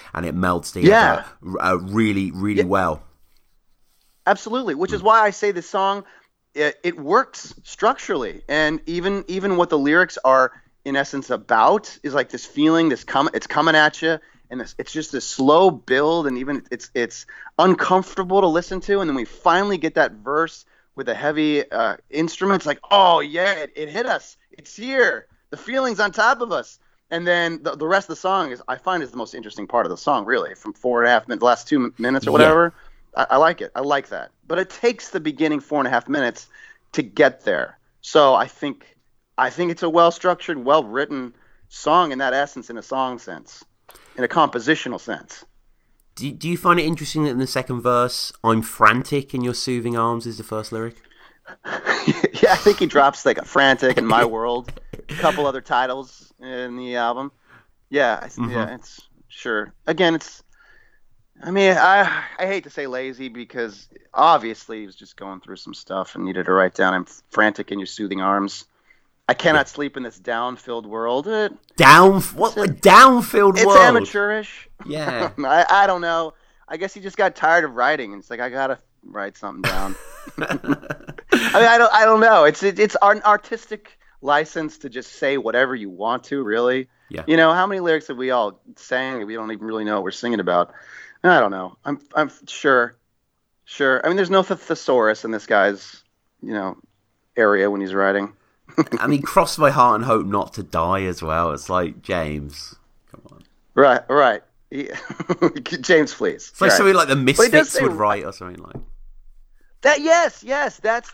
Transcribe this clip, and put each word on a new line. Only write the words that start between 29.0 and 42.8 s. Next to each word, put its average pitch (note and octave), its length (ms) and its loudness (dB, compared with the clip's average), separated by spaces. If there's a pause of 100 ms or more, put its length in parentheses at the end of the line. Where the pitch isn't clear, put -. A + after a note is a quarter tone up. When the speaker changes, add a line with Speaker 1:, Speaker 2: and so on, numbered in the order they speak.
Speaker 2:
is B2 80 -12
the A2+ 80 -18
most A2 160 -12
interesting G#2 320 -14
part A2+ 200 0
of E2 40 -8
the E2+ 60 -8
song, B2 280 -2
really, G2+ 300 -2
from G#2+ 180 -14
four A#2+ 300 -2
and A#2 60 4
a - 40 4
half A2+ 160 2
minutes, A2 120 -8
the A#2 60 2
last A#2+ 220 0
two D#3 80 2
m-, B2 220 -2
minutes C3 280 -2
or C#3 40 0
Speaker 1:
Yeah. - 20 2
Speaker 2:
whatever. D#3 420 4 (420)
I, C3 140 0
I B2+ 60 4
like D#3+ 240 2
it. F2 160 -12
I - 40 -6
like C#3 280 -4
that. D2+ 220 -12 (180)
But E3 100 -4
it F#3 120 -4
takes - 400 -4
the F#3 100 -6
beginning D3+ 400 -2
four D3 180 -4
and C3 80 0
a B2 40 -6
half B2 180 -2
minutes C3+ 400 -4 (440)
to D3+ 100 -4
get C3 420 0
there. E2+ 340 -6 (220)
So C#3+ 340 4
I A2+ 120 0
think, - 500 -14 (420)
I B2+ 120 -2
think E3+ 200 -4
it's E3+ 120 -10
a F3 80 -4
well-structured, E3+ 720 0
well-written C3+ 720 -2 (340)
song D#3 420 2
in C3 80 -8
that C3 140 -4
essence, C#3 380 -6
in A#2 80 -14
a G2+ 40 -14